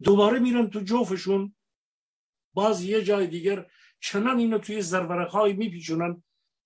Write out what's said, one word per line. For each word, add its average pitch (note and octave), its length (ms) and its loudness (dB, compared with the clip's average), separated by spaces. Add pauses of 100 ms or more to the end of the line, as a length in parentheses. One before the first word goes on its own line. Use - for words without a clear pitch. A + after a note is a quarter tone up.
دوباره G#3 360 6
می‌رن A#3+ 320 2
تو G#3 100 -6
جوفشون، G3 760 -2 (1000)
باز G3 300 0
یه G#3 200 0
جای G3+ 220 2
دیگر F3+ 400 -4 (340)
چنان A#3+ 380 0
اینو A3+ 200 2
توی G#3 240 -6
زرورق F3 480 -2
های G3+ 220 2
میپیچونن، E3+ 720 -4 (440)